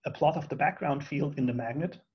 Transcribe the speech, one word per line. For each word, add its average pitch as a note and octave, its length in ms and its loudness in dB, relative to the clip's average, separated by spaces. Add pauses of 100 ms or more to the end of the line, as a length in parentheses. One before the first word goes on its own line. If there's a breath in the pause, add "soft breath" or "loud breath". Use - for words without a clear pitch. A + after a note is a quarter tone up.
a D3+ 60 -2
plot D3+ 260 4
of D3+ 140 -4
the - 60 -2
background C#3+ 500 0
field C#3+ 320 0
in B2+ 80 2
the A#2+ 80 2
magnet. B2+ 420 -2 (180)